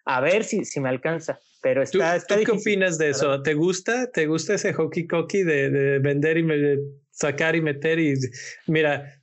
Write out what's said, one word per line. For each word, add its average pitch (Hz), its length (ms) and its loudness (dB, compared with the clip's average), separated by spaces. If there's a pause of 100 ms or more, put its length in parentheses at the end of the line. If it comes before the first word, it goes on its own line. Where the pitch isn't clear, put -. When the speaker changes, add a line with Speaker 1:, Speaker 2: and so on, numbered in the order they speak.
Speaker 1:
a 131 160 0
ver 185 240 2
si, 196 200 -4
si - 140 -8
me 131 120 -2
alcanza. 160 500 -4 (220)
Pero 131 220 2
Speaker 2:
¿Tú, 185 140 -2
Speaker 1:
está, 165 180 2
está 170 180 -2
Speaker 2:
tú 214 100 4
qué 233 80 2
Speaker 1:
difícil, 208 200 0
Speaker 2:
opinas 185 260 0
de 151 120 2
Speaker 1:
la 131 60 -2
verdad. 139 180 2
Speaker 2:
eso? 139 80 -4
¿Te 151 120 0
gusta? 190 560 0
¿Te 160 160 0
gusta 160 280 0
ese 196 220 -2
hokey 160 300 -2
cokey 170 380 0
de, 143 260 2
de 139 300 2
vender 143 360 2
y 170 60 2
me-, 147 360 2 (340)
sacar 160 420 0
y 165 80 0
meter? 160 380 0
Y 147 140 2 (520)
mira, 151 560 0